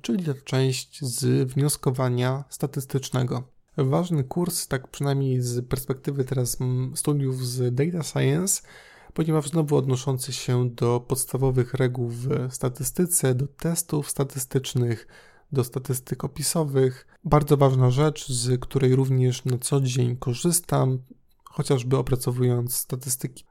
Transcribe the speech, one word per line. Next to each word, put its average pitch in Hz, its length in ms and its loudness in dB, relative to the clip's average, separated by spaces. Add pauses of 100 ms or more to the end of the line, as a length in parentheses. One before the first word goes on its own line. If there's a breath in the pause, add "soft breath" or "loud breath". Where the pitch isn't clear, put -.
czyli 208 220 -2
ta 147 100 -2 (100)
część 131 600 -2
z 127 480 0
wnioskowania 131 960 0
statystycznego. 131 960 -4 (340)
Ważny 151 480 2
kurs, 175 440 -4
tak 131 200 -4
przynajmniej 139 520 0
z 123 260 -2
perspektywy 131 580 -4
teraz, 127 360 -2
mm, 127 360 -2
studiów 131 500 0
z 123 280 0
data 165 280 0
science, 143 600 0 (520 loud breath)
ponieważ 156 360 0
znowu 151 260 2
odnoszący 131 560 0
się 123 380 0
do 120 300 0
podstawowych 127 720 0
reguł 123 340 0
w 120 200 -6 (200)
statystyce, 131 880 0
do 131 120 0
testów 160 640 -4
statystycznych, 131 960 -2 (460 loud breath)
do 131 120 2
statystyk 127 600 -6
opisowych. 135 840 0 (180 soft breath)
Bardzo 147 320 6
ważna 131 340 6
rzecz, 143 420 0
z 123 280 0
której 127 360 2
również 127 480 2
na 127 140 0
co 139 220 0
dzień 123 360 0
korzystam, 135 800 0 (460)
chociażby 127 520 0
opracowując 123 800 0
statystyki - 760 -6